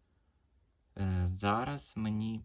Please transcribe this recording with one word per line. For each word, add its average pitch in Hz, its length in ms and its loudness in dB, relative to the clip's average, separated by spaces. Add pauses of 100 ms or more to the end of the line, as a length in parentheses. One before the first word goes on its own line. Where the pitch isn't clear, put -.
(1000)
Е, 92 340 2
зараз 107 640 0
мені 110 480 -2